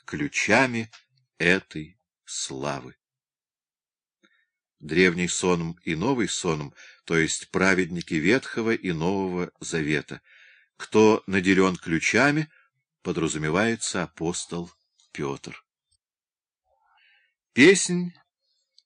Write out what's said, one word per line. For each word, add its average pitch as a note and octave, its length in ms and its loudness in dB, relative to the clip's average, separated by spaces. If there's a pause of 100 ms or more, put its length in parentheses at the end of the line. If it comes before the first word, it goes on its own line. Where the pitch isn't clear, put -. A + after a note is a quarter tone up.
ключами A#2 880 -2 (460)
этой E2+ 600 -2 (260)
славы. C2+ 720 -8 (1800)
Древний F2 480 2
сонм E2+ 560 -2
и E2+ 100 -4
новый G#2+ 340 -2
сонм, D2+ 460 -4 (320)
то E2+ 100 -2
есть - 360 -2
праведники F2+ 640 0
Ветхого A2 580 0
и F#2+ 180 -4
Нового F2+ 680 -2
Завета. D2 600 -4 (580)
Кто A2 500 4
наделен F#2+ 480 4
ключами, C3 720 0 (540)
подразумевается E2 1000 -2
апостол E2+ 680 -6 (400)
Петр. - 520 -10 (1900)
Песнь F3 600 4 (720)